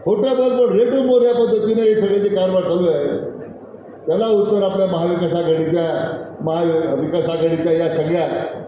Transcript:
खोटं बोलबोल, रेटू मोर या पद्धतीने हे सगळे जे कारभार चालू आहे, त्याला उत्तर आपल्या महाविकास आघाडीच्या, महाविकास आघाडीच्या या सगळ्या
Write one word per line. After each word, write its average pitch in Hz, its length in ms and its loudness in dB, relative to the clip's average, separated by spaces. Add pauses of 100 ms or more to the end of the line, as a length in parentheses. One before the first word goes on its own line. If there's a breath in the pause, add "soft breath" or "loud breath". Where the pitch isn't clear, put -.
खोटं 208 180 0
बोलबोल, 240 560 2
रेटू 254 240 2
मोर 247 200 4
या 240 120 4
पद्धतीने 220 480 2
हे 214 120 4
सगळे 202 260 2
जे 202 80 0
कारभार 185 340 0
चालू 170 260 0
आहे, 143 300 0 (880)
त्याला 190 200 0
उत्तर 202 360 2
आपल्या 190 240 0
महाविकास 175 460 0
आघाडीच्या, 160 840 0 (240)
महाविकास 160 880 0
आघाडीच्या 165 440 0
या 165 160 2
सगळ्या 160 400 0 (380)